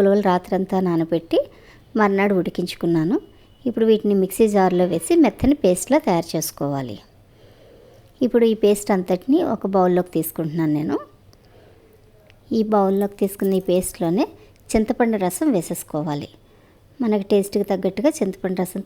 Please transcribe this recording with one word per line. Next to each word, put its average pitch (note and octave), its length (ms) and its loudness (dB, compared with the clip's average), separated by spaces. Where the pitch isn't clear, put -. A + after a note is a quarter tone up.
ఉలవలు G3+ 300 4
రాత్రంతా F#3 460 -2
నానబెట్టి E3 520 -2
మర్నాడు G3+ 400 2
ఉడికించుకున్నాను. E3+ 760 -2
ఇప్పుడు A3+ 220 -2
వీటిని G#3 320 2
మిక్సీ F#3+ 320 2
జార్లో F3+ 380 2
వేసి E3+ 200 -2
మెత్తని C4 400 2
పేస్ట్‌లా G3 420 2
తయారు E3+ 280 0
చేసుకోవాలి. C#3 640 -6
ఇప్పుడు A#3 260 4
ఈ - 20 -2
పేస్ట్ G#3 320 2
అంతటిని F#3 420 0
ఒక G#3 120 -6
బౌల్లోకి F3+ 400 2
తీసుకుంటున్నాను D#3+ 600 -2
నేను. F#3 200 -4
ఈ A3 40 4
బౌల్లోకి G3 480 0
తీసుకున్న G3 380 0
ఈ F#3 100 -4
పేస్ట్‌లోనే F3+ 560 0
చింతపండు A3+ 540 0
రసం D#4 300 -2
వేసేసుకోవాలి. D3+ 720 -6
మనకి G#3+ 280 0
టేస్ట్‌కి G3+ 400 0
తగ్గట్టుగా G3 480 -2
చింతపండు F#3+ 420 -4
రసం F#3 260 -6